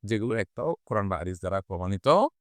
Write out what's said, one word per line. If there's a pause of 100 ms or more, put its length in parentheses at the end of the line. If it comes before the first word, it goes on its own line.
যেগুলো
একটাও (140)
কোরআন
বা
হাদিস
দ্বারা
প্রমাণিত (320)